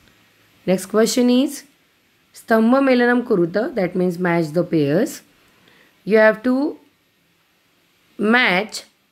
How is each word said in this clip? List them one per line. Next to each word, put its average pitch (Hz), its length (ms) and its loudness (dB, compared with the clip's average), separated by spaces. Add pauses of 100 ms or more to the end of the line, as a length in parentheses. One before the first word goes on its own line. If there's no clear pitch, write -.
(680)
Next 190 200 -2
question 226 420 0
is 262 340 0 (720)
स्तंभ 226 480 2
मेलनम 247 440 2
कुरुत. 190 480 -2
That 180 200 -4
means 180 240 -2
match 170 340 -2
the 170 100 0
pairs. 165 580 -2 (840)
You 208 140 0
have 214 260 2
to 262 340 -2 (1400)
match 214 640 -2 (280)